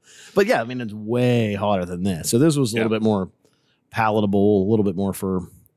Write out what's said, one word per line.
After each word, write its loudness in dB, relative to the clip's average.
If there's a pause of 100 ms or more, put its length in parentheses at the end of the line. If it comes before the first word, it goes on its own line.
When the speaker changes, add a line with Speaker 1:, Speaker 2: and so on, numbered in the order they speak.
(360)
Speaker 1:
But 2
yeah, 0
I -2
mean, -8
it's -8
way 0
hotter 0
than -6
this. -4
So 2
this 4
was 0
a -4
little 0
Speaker 2:
Yeah. 0
Speaker 1:
bit -4
more 0 (600)
palatable, 2
a -2
little 2
bit -2
more -2
for, -4 (360)